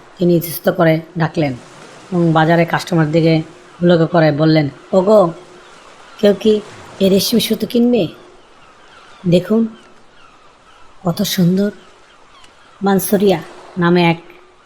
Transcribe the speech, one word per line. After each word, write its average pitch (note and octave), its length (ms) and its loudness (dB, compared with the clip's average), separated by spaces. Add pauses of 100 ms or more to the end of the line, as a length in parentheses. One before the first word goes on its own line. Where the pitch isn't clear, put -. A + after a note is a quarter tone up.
(180)
তিনি F3 180 2
ইতস্তত E3 340 -4
করে E3 320 0 (160)
ডাকলেন D#3 360 -4 (580)
এবং E3+ 200 0
বাজারে E3 340 2
কাস্টমার D#3+ 460 -2
দিকে D#3+ 300 2 (400)
লক্ষ্য E3+ 260 2
করে D#3+ 240 2
বললেন, D#3 380 0 (240)
"ওগো, F#3+ 400 2 (840)
কেউ G3+ 140 2
কি G#3 280 0 (380)
এই F#3+ 100 0
রেশমি G3 300 0
সুতো - 280 -4
কিনবে? A#3+ 400 0 (1200)
দেখুন G3 400 0 (1400)
কত F3+ 180 -4
সুন্দর।" F#3+ 500 0 (1080)
মানসুরিয়া F#3+ 580 0 (380)
নামে F3 260 2
এক E3 180 0 (440)